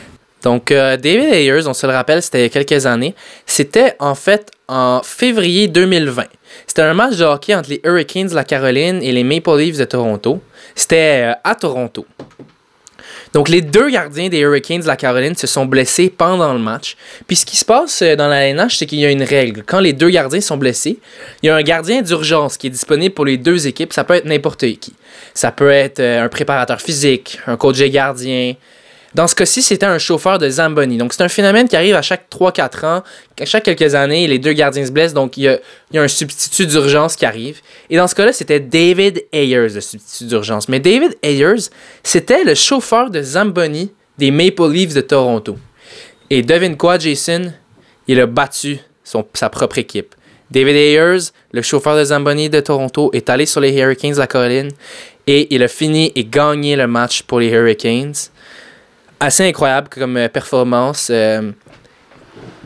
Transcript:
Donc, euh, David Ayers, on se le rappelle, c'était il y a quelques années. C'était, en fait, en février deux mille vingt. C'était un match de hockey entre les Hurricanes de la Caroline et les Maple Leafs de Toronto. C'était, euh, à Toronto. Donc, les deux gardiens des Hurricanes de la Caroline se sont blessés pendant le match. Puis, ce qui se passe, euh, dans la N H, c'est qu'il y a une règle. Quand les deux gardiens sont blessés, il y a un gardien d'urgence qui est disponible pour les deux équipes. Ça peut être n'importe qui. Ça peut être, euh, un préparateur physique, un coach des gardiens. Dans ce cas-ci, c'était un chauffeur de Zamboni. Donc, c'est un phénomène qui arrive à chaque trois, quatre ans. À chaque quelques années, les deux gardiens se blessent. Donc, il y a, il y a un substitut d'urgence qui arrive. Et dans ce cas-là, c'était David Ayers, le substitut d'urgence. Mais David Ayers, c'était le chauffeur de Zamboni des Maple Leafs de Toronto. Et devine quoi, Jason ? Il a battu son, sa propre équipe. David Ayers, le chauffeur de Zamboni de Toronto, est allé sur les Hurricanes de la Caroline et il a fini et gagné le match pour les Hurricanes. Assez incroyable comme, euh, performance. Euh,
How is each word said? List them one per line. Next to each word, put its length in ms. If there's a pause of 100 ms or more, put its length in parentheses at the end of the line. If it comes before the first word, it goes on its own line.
(440)
Donc, 280
euh, 240
David 380
Ayers, 340
on 60
se 120
le 60
rappelle, 300
c'était 180
il 40
y 20
a 40
quelques 360
années. 280 (320)
C'était, 540
en 160
fait, 360 (160)
en 360
février 640
deux 180
mille 240
vingt. 200 (360)
C'était 160
un 120
match 240
de 80
hockey 300
entre 160
les 120
Hurricanes 440
de 80
la 100
Caroline 560
et 100
les 140
Maple 320
Leafs 200
de 60
Toronto. 560 (360)
C'était, 560
euh, 20 (100)
à 120
Toronto. 500 (1300)
Donc, 160
les 120
deux 300
gardiens 380
des 100
Hurricanes 400
de 80
la 80
Caroline 400
se 100
sont 200
blessés 440
pendant 440
le 60
match. 360 (320)
Puis, 80
ce 100
qui 120
se 80
passe, 360
euh, 140
dans 140
la 180
N 120
H, 180
c'est 80
qu'il 140
y 60
a 60
une 120
règle. 440
Quand 140
les 100
deux 180
gardiens 300
sont 180
blessés, 420 (440)
il 40
y 20
a 80
un 60
gardien 380
d'urgence 540
qui 120
est 40
disponible 420
pour 120
les 120
deux 300
équipes. 240
Ça 140
peut 80
être 120
n'importe 360 (180)
qui. 140 (400)
Ça 180
peut 180
être, 300
euh, 240
un 60
préparateur 520
physique, 640
un 120
coach 200
des 120
gardiens. 640 (600)
Dans 100
ce 80
cas-ci, 300
c'était 240
un 100
chauffeur 400
de 100
Zamboni. 500
Donc, 160
c'est 100
un 60
phénomène 380
qui 80
arrive 200
à 80
chaque 260
trois, 220
quatre 340
ans. 160 (400)
À 40
chaque 180
quelques 320
années, 320
les 100
deux 160
gardiens 320
se 60
blessent. 240
Donc, 200
il 100
y 20
a, 100 (320)
il 60
y 20
a 60
un 40
substitut 600
d'urgence 480
qui 100
arrive. 340 (300)
Et 80
dans 80
ce 80
cas-là, 200
c'était 260
David 640 (100)
Ayers, 360
le 120
substitut 440
d'urgence. 440
Mais 100
David 440
Ayers, 480 (320)
c'était 400
le 100
chauffeur 560
de 140
Zamboni 680 (280)
des 100
Maple 400
Leafs 240
de 80
Toronto. 560 (720)
Et 140
devine 340
quoi, 220
Jason ? 520 (560)
Il 120
a 80
battu 500 (260)
son, 300
sa 160
propre 300
équipe. 340 (380)
David 240
Ayers, 560 (200)
le 120
chauffeur 340
de 60
Zamboni 440
de 120
Toronto, 540
est 180
allé 160
sur 120
les 160
Hurricanes 380
de 60
la 80
Caroline 420 (560)
et 240
il 140
a 40
fini 480
et 100
gagné 500
le 100
match 380
pour 160
les 80
Hurricanes. 640 (1080)
Assez 220
incroyable 460
comme, 260
euh, 140
performance. 840
Euh, 400 (1160)